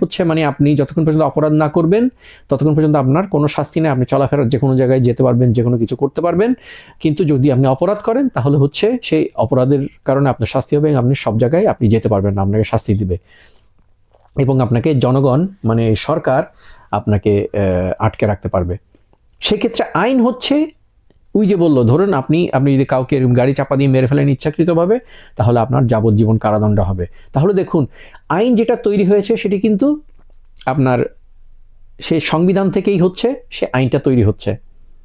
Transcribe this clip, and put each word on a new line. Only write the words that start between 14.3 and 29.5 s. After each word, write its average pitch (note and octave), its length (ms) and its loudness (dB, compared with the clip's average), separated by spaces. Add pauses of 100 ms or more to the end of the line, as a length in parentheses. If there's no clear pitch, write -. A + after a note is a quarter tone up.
এবং C3 220 0
আপনাকে A#2+ 340 0
জনগণ, C3+ 540 2 (160)
মানে, A2+ 320 0
সরকার D3+ 460 -2 (480)
আপনাকে, G#2 640 0
আহ, F#2 540 -2
আটকে A2 200 -4
রাখতে G2+ 220 -4
পারবে। F2+ 280 -4 (640)
সেক্ষেত্রে - 440 -2 (100)
আইন A#3+ 260 0
হচ্ছে B3+ 460 0 (720)
ওই G#3 100 2
যে G3 100 2
বললো, D#3 280 2
ধরুন E3 300 2
আপনি, D#3 380 0
আপনি C#3 220 2
যদি C3+ 100 2
কাউকে C3 320 -2
এরকম B2+ 180 2
গাড়ি B2+ 200 2
চাপা C#3 220 -2
দিয়ে C#3 120 2
মেরে C3 180 2
ফেলেন C#3+ 220 0
ইচ্ছাকৃতভাবে, E3 680 0 (380)
তাহলে A#2+ 240 2
আপনার C3 260 0
যাবজ্জীবন A2 520 2
কারাদণ্ড G#2+ 420 0
হবে। F#2 260 -2 (260)
তাহলে E3 200 2
দেখুন, E3+ 340 0 (420)
আইন A3+ 260 0
যেটা A3+ 220 2
তৈরি G#3 280 0
হয়েছে G3+ 320 2
সেটি G3 240 -2